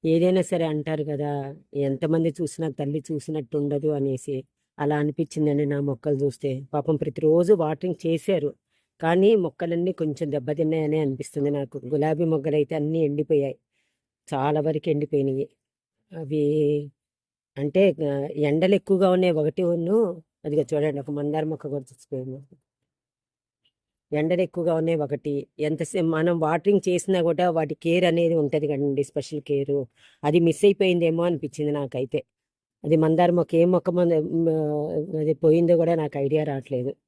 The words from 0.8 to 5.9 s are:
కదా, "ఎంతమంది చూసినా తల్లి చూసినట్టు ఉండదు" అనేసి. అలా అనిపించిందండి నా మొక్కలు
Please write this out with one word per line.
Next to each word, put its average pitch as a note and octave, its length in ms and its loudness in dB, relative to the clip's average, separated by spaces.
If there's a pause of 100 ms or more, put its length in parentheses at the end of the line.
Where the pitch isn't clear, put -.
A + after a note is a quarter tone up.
కదా, D3 260 -4 (500)
"ఎంతమంది D#3 520 0
చూసినా D#3+ 400 -6
తల్లి D3 300 -4
చూసినట్టు D#3 540 -6
ఉండదు" C#3+ 360 0
అనేసి. C#3 440 -4 (420)
అలా D3 200 0
అనిపించిందండి D3 680 0
నా C#3+ 140 -2
మొక్కలు C#3+ 380 -2